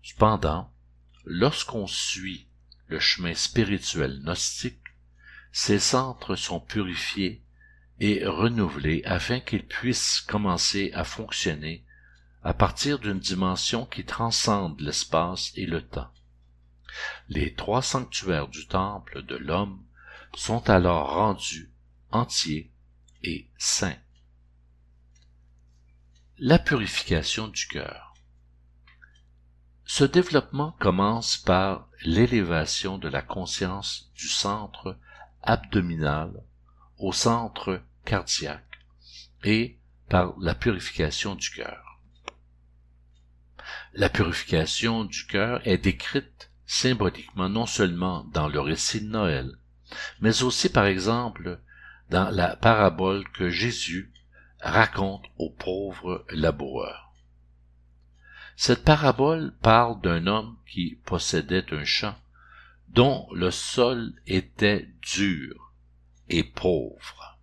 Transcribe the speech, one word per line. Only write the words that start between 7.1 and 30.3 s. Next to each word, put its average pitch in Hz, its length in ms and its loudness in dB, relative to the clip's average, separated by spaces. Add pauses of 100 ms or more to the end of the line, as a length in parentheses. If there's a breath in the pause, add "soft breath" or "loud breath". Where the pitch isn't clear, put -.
et 101 260 2
renouvelés 82 800 0
afin 117 360 -2
qu'ils - 260 -4
puissent - 540 -2
commencer 98 760 0
à 87 80 -4
fonctionner 82 840 -6 (580 soft breath)
à - 120 -2
partir 139 440 0
d'une 101 200 -2
dimension 92 680 -2
qui - 200 -10
transcende 101 760 -2
l'espace 80 760 -2
et 95 100 -6
le 82 160 -4
temps. - 280 -10 (1160 loud breath)
Les 73 260 -2
trois 117 280 0
sanctuaires 92 680 -2
du - 180 -14
temple 95 560 -4
de - 140 -10
l'homme 92 460 -4 (520 loud breath)
sont - 360 -2
alors 87 440 6
rendus 92 560 0 (400)
entiers 82 600 -2 (520)
et - 260 -8 (100)
saints. - 400 -2 (2500)
La 143 160 8
purification 107 920 0
du - 180 -6
cœur. - 480 -10 (1700 soft breath)
Ce - 200 2
développement 151 760 2